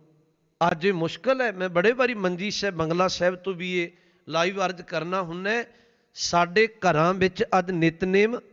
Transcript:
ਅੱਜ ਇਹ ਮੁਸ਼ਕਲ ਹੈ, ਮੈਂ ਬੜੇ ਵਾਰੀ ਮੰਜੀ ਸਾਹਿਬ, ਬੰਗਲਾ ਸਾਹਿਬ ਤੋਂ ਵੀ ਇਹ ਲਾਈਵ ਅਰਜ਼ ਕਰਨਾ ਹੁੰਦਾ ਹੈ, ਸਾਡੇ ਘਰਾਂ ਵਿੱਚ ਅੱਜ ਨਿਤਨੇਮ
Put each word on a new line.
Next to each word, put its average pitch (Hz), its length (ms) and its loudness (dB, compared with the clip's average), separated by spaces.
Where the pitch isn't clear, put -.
ਅੱਜ 165 140 -2
ਇਹ 196 80 4
ਮੁਸ਼ਕਲ 180 480 -2
ਹੈ, 233 120 0
ਮੈਂ 185 160 -4
ਬੜੇ 180 240 4
ਵਾਰੀ 247 220 0
ਮੰਜੀ 185 360 -2
ਸਾਹਿਬ, 196 240 -4
ਬੰਗਲਾ 170 340 0
ਸਾਹਿਬ 180 260 0
ਤੋਂ 185 200 -6
ਵੀ 180 260 -4
ਇਹ 175 100 -4
ਲਾਈਵ 180 360 0
ਅਰਜ਼ 175 180 -4
ਕਰਨਾ 175 400 -4
ਹੁੰਦਾ 180 280 -6
ਹੈ, 233 140 -2
ਸਾਡੇ 175 520 0
ਘਰਾਂ 175 480 2
ਵਿੱਚ 185 300 0
ਅੱਜ 185 120 0
ਨਿਤਨੇਮ 185 680 2